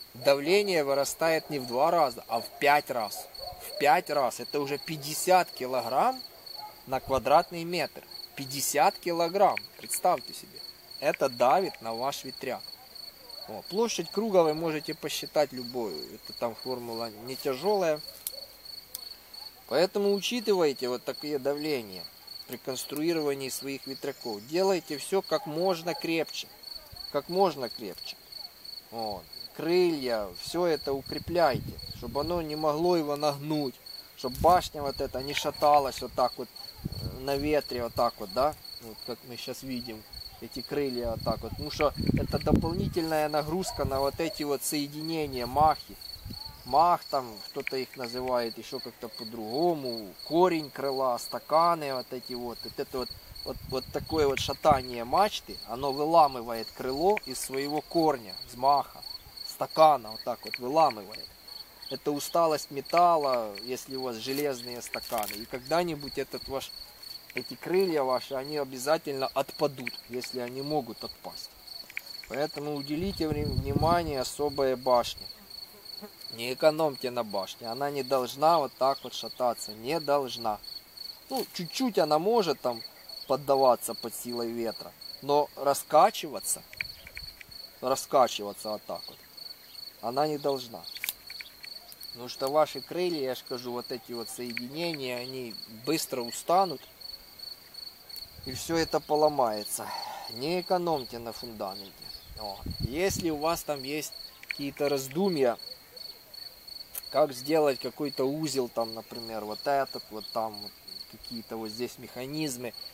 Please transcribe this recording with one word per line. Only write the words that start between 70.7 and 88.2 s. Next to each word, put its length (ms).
отпасть. 480
Поэтому 480
уделите 500
вре-, 180
внимание 760
особой 560
башне. 500
Не 220
экономьте 560
на 140
башне. 440
Она 220
не 120
должна 560
вот 200
так 260
вот 80
шататься. 600
Не 280
должна. 580
Ну, 240
чуть-чуть 460
она 200
может 420
там 200
поддаваться 640
под 220
силой 360
ветра. 420
Но 360
раскачиваться, 1040
раскачиваться 880